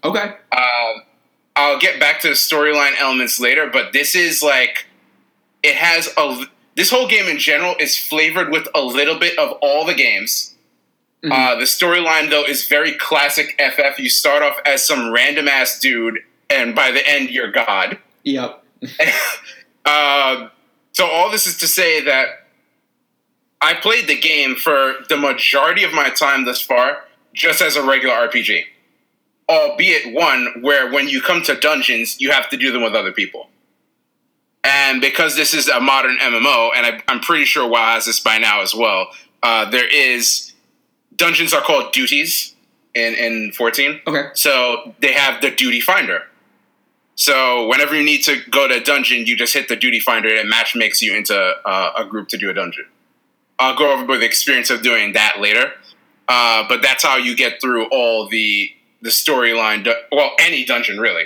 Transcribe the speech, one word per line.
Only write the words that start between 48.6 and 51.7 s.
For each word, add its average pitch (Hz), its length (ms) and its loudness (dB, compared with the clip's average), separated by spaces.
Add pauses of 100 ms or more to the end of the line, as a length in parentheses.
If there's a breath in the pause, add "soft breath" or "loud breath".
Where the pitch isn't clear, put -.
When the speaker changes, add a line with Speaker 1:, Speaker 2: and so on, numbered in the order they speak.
Speaker 2:
to 127 80 2
a 120 60 0
dungeon, 127 440 0
you 117 120 0
just 117 160 0
hit 139 160 -2
the 113 80 -2
duty 117 240 0
finder 113 260 0
and 110 100 2
it 107 100 -2
match 113 280 0
makes 110 260 0
you 107 140 -2
into, 104 180 -2
uh, 95 600 -2